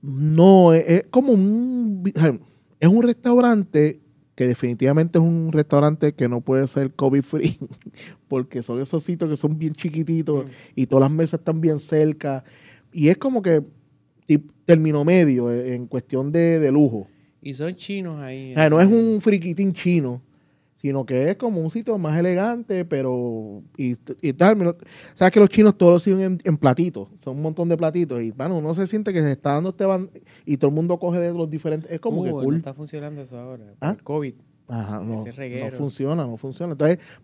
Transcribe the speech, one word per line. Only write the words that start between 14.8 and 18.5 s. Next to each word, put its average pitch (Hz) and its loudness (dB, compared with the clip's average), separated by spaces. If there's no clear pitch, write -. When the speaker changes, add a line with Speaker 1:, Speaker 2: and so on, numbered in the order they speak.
Speaker 1:
medio, 143 2
eh, 123 -4
en 123 -10
cuestión 131 -6
de, 170 2
de 147 2
lujo. 120 2
Speaker 2:
Y 139 -14
son 156 -10
chinos 180 -10
ahí, 131 -14